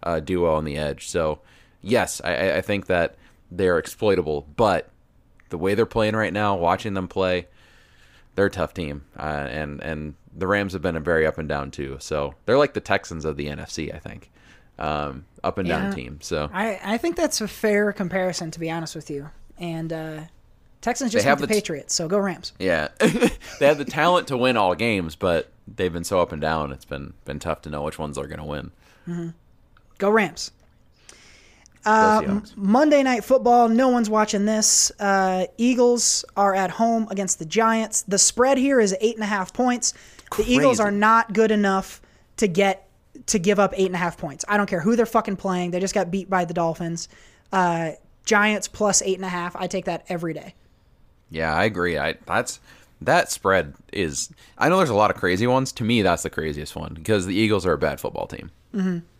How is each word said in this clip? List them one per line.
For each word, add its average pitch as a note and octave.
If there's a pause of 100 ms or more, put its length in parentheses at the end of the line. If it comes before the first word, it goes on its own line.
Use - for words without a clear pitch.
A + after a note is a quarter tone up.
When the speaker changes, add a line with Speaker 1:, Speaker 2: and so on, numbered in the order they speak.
Speaker 1:
uh, E2+
duo E2+
on D#2
the D2
edge. D2
So, D#2 (400)
yes, G#2
I, F2
I, E2
I F#2
think G2+
that F2 (340)
they're F2+
exploitable, D#2 (100)
but F#2+ (580)
the F#2
way F#2+
they're A2
playing G#2+
right G#2
now, G#2
watching F2+
them F#2
play, F2+ (880)
they're G2
a F#2+
tough E2+
team. C#2+ (140)
Uh, - (280)
and, D2
and D2+ (220)
the F#2
Rams G2
have F2
been E2
a D#2+
very D#2+
up D#2
and D#2
down, C#2+
too. C2+
So C#2+ (100)
they're A#2+
like C#3+
the G#2
Texans F2
of D2+
the C#2+
N D2
F D2+
C, D#2
I -
think. - (480)
Um, D2+ (180)
up -
and F#2+
down E2+
Speaker 2:
Yeah. -
Speaker 1:
team. C2+
So D2+
Speaker 2:
I, G3
I G#3
think E4+
that's E4
a G#3+
fair G#3
comparison, F#3
to E3
be E3
honest E3
with D#3
you. C#3+ (280)
And, E3
uh, D#3+ (600)
Texans A#3+
Speaker 1:
They A3+
Speaker 2:
just G3+
Speaker 1:
have C#4
Speaker 2:
beat -
the -
Speaker 1:
the A3
t- G#3
Speaker 2:
Patriots, -
so E3
go G3
Rams. -
Speaker 1:
Yeah. E2
<laughs> - (640)
They C#3
have D3+
the C#3+
talent D#3+
to C3+
win B2
all F#2+
games, F#2+
but F2 (200)
they've F#2
been E2+
so F#2
up E2+
and D#2
down, D#2
it's C2
been, C#2 (120)
been C#2+
tough D#2+
to D#2
know D2
which D2+
ones D2
they're C#2+
gonna D2+
win. D2 (340)
Speaker 2:
Mm-hmm. E3+ (680)
Go G3
Rams. G#3+ (1300)
Speaker 1:
Go G#3+
Speaker 2:
Uh, A3
Speaker 1:
Seahawks. G#3
Speaker 2:
M-, -
Monday C4+
Night B3
Football, A#3+
no A#3+
one's A#3+
watching G#3+
this. G#3+
Uh, F#3+ (100)
Eagles A#3+ (120)
are G3
at F#3
home A3+
against G3
the E3+
Giants. A3
The G3
spread B3+
here C4
is G3
eight A3+
and A3
a G#3
half G3
points. B3 (420)
The G#3+
Eagles B3+
Speaker 1:
Crazy. A3+
Speaker 2:
are G#3
not G#3+
good A3
enough G3 (380)
to A3
get, F#3+ (380)
to -
give G3
up F#3+
eight F#3+
and F3+
a F3
half E3+
points. C#3+
I G#3
don't G#3
care F3+
who A3
they're A3+
fucking A3
playing. F3+
They F3
just F#3
got F#3
beat F#3
by F#3
the E3+
Dolphins. E3+ (440)
Uh, E3+ (320)
Giants G#3
plus G3+
eight F#3+
and F#3+
a F#3+
half. F3
I F#3
take F3+
that E3+
every E3+
day. - (760)
Speaker 1:
Yeah, D#2+
I E2+
agree. F2
I, D#2 (100)
that's, G#2+ (400)
that E3
spread F2 (160)
is, D#2 (280)
I C#3
know F3+
there's F3+
a A2
lot G#2
of F#2
crazy F#2
ones. B2+
To -
me, A2+
that's F2
the E2
craziest D2+
one D#2
because F2
the F#2
Eagles G#2
are F2+
a D2+
bad C#2+
football G1+
team. - (240)
Speaker 2:
Mm-hmm. F#3 (220)